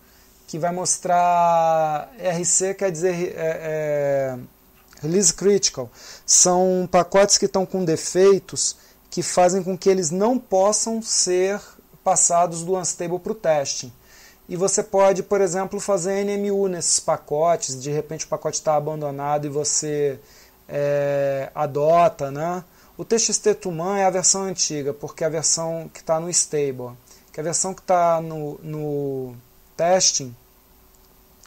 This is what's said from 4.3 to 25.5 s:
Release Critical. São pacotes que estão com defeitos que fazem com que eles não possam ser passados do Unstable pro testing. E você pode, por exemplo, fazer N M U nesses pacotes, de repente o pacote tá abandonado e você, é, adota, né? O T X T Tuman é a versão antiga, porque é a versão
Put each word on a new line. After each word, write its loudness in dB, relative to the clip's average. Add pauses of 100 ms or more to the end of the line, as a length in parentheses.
Release 2
Critical. 0 (360)
São 4
pacotes 4
que 0
estão 0
com -4
defeitos 2 (320)
que -6
fazem 2
com -4
que 2
eles 2
não 2
possam 0
ser 0 (420)
passados 2
do -2
Unstable -4
pro -6
testing. -2 (560)
E -8
você 0
pode, 4
por 0
exemplo, -2
fazer 0
N -2
M -2
U 2
nesses -2
pacotes, -2
de -6
repente -6
o -20
pacote -6
tá 2
abandonado -4
e -4
você, -2 (480)
é, -2
adota, 2
né? -6 (340)
O -10
T 0
X -2
T 2
Tuman -4
é 2
a 4
versão 0
antiga, -4
porque -10
é 2
a -2
versão -4